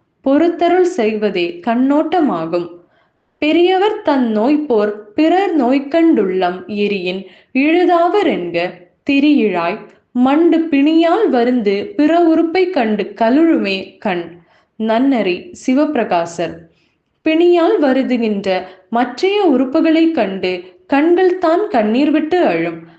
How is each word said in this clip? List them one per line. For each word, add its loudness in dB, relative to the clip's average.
பொறுத்தருள் 2
செய்வதே -2
கண்ணோட்டமாகும். 0
"பெரியவர் 0
தன் 0
நோய்ப்போர் 0
பிறர் 2
நோய்க்கண்டுள்ளம் 0
எரியின் -4
இழுதாவர் 2
என்க -4
திரியிழாய் 0
மண்டு 2
பிணியால் 2
வருந்து 0
பிற 2
உறுப்பை 2
கண்டு -2
கலுழுமே 0
கண்." -6
நன்னெறி 0
சிவப்பிரகாசர். -2
பிணியால் 2
வருதுகின்ற 0
மற்றைய -2
உறுப்புகளை 2
கண்டு -4
கண்கள் 2
தான் 0
கண்ணீர் 0
விட்டு 0
அழும். -2